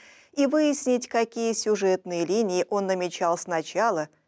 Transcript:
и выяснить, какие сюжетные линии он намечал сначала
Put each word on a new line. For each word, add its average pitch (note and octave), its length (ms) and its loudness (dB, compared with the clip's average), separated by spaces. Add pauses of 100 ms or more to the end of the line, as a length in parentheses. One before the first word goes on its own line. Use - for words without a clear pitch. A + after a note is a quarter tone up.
(320)
и C#4 140 2
выяснить, C4+ 640 0
какие A#3 420 -2
сюжетные F#3 720 0
линии F3+ 440 0
он G3+ 180 0
намечал F3+ 500 0
сначала E3+ 680 -2 (200)